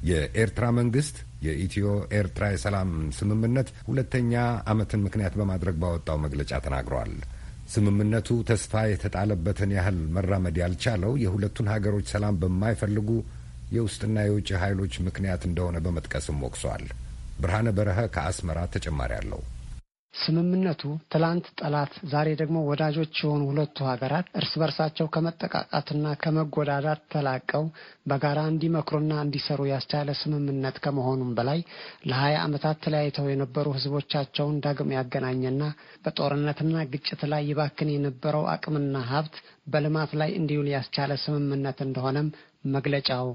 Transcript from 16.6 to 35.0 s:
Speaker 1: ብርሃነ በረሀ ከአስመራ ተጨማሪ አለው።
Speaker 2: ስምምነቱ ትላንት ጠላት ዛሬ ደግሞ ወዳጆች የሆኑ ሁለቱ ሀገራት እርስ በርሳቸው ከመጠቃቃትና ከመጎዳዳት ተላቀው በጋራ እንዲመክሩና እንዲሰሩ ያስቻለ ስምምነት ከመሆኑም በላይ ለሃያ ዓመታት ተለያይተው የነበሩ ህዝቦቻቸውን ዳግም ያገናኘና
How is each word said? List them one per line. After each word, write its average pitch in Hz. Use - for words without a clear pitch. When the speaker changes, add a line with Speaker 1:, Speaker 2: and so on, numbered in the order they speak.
Speaker 1:
ብርሃነ 107
በረሀ 101
ከአስመራ 82
ተጨማሪ 69
አለው። -
Speaker 2:
ስምምነቱ 175
ትላንት 165
ጠላት 147
ዛሬ 147
ደግሞ 160
ወዳጆች 156
የሆኑ 147
ሁለቱ 147
ሀገራት 131
እርስ -
በርሳቸው 156
ከመጠቃቃትና 151
ከመጎዳዳት 151
ተላቀው 139
በጋራ 143
እንዲመክሩና 156
እንዲሰሩ 143
ያስቻለ 139
ስምምነት 139
ከመሆኑም 131
በላይ 131
ለሃያ 139
ዓመታት 151
ተለያይተው 147
የነበሩ 139
ህዝቦቻቸውን 143
ዳግም 143
ያገናኘና 131